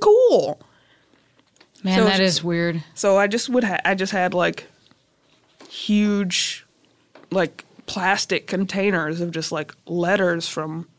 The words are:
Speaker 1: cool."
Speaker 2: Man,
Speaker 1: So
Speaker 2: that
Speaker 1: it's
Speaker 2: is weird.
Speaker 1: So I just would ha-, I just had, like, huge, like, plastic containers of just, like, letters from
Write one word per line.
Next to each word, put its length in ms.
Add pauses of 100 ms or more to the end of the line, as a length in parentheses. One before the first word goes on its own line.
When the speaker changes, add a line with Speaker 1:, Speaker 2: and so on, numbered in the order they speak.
Speaker 1:
cool." 580 (1200)
Speaker 2:
Man, 160
Speaker 1:
So 60
Speaker 2:
that 140
Speaker 1:
it's 180
Speaker 2:
is 60
weird. 400 (120)
Speaker 1:
So 220
I 100
just 220
would 140
ha-, 220
I 80
just 180
had, 220
like, 320 (1040)
huge, 960 (640)
like, 340 (200)
plastic 600
containers 760
of 100
just, 200
like, 220 (120)
letters 600
from 400 (120)